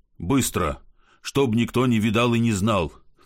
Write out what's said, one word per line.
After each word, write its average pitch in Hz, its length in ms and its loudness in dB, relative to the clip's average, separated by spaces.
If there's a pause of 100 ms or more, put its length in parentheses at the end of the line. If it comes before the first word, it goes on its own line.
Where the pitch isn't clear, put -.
(180)
быстро, 90 640 -2 (400)
чтоб 135 340 0
никто 117 300 0
не 117 140 2
видал 117 340 0
и 117 60 2
не 117 120 2
знал. 98 400 0 (340)